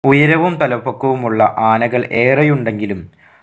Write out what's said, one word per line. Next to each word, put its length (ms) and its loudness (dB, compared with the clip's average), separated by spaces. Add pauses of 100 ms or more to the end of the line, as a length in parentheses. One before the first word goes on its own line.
ഉയരവും 500 2
തലപ്പൊക്കവുമുള്ള 1000 -2
ആനകൾ 540 0
ഏറെയുണ്ടെങ്കിലും 880 0 (420)